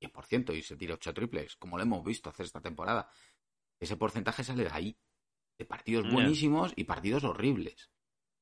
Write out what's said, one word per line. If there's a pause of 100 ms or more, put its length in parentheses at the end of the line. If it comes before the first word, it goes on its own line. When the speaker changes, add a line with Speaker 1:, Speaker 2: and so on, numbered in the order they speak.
Speaker 1:
diez
por
ciento
y
se
tire
ocho
triples,
como
lo
hemos
visto
hacer
esta
temporada. (720)
Ese
porcentaje
sale
de
ahí, (600)
de
partidos
Speaker 2:
Ya.
Speaker 1:
buenísimos
y
partidos
horribles. (520)